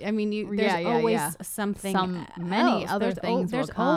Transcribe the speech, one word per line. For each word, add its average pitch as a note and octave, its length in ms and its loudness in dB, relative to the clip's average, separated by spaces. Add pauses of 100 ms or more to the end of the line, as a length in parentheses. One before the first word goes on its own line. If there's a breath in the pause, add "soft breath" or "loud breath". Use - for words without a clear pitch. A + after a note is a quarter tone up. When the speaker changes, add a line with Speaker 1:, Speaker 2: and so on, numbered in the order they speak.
Speaker 1:
I G3+ 60 -2
mean, G#3+ 220 0
you, G#3+ 140 -4
there's G3+ 120 -2 (140)
Speaker 2:
Yeah, F3 60 2
yeah, F3 100 0
Speaker 1:
always A3+ 240 4
Speaker 2:
yeah. D#3 180 0 (100)
Speaker 1:
something G3+ 540 -4
Speaker 2:
Some, F#3 320 0 (100)
many G3 460 2
Speaker 1:
else. - 80 -4
Speaker 2:
other G3+ 140 0
Speaker 1:
There's F#3 140 0
al-, - 40 -12
Speaker 2:
things F#3 280 0
Speaker 1:
there's B3+ 160 -2
Speaker 2:
will - 80 -10
come, B3 220 2